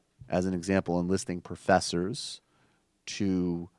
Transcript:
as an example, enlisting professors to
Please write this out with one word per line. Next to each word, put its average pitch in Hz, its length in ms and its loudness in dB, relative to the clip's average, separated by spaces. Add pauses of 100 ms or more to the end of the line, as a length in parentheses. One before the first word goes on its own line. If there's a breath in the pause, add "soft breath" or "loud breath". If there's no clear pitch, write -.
(280)
as 90 160 2
an 95 80 0
example, 90 460 0
enlisting 90 420 -2
professors 90 1000 0 (640)
to 90 720 0